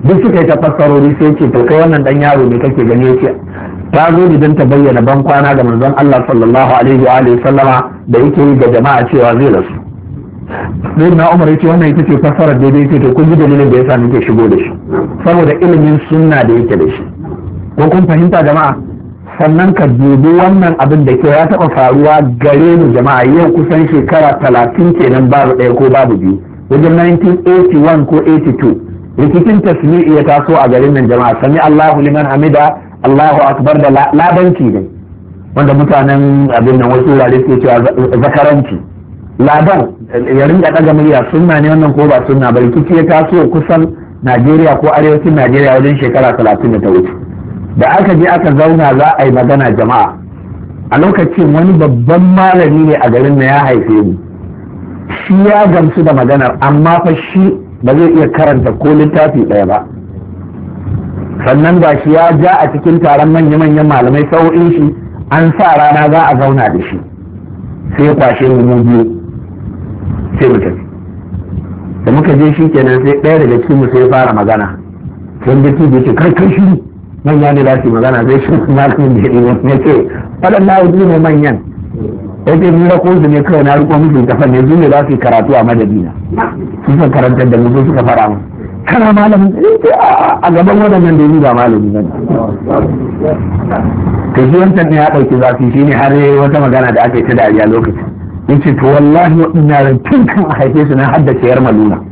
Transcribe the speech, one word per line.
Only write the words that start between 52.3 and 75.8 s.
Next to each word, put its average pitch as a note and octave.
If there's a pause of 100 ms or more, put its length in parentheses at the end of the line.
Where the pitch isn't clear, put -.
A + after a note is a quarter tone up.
malami F3+
ne D3+
a B2+
garin C3
na C3+
ya C3+
haife A2+
ni. G#2 (920)
Shi - (100)
ya G#3
gamsu E3+
da D#3
maganar, C3
amma D#3
fa E3+
shi F#3+ (240)
ba B2+
zai E3+
iya D3+
karanta C3+
ko -
littafi D3+
ɗaya G2+
ba. G2+ (1600)
Sannan D3+
ga D3+
shi D3
ya E3
ja F3+ (100)
a -
cikin E3
taron D3+
manya-manyan D3+
malamai C3+
sa'o'in E3
shi, D#3 (360)
an D#3+
sa E3
rana D3
za D#3+ (100)
a C#3
zauna C3+
da F#2
shi. - (1000)
Sai C#3+
ya D3
kwashe B2+
mu B2
mu A#2+
biyu, A#2 (1400)
sai C3+
mu A2+
tafi. F#2 (1200)
Da B2+
muka D3+
je D3+
shi D#3+
kenan C3
sai C#3+
ɗaya D#3
daga A#2+
cikin D#3+
mu C3+
sai F#3
ya F#3+
fara B2+
magana. G#2 (680)
Sai C3+
dattijo C#3